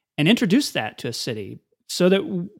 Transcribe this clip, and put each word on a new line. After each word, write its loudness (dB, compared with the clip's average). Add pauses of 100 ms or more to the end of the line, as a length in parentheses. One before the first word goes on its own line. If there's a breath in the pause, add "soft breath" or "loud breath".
(180)
and 4
introduce 2
that -6
to -8
a -6
city -8 (300)
so 2
that 6
w-, -6 (120)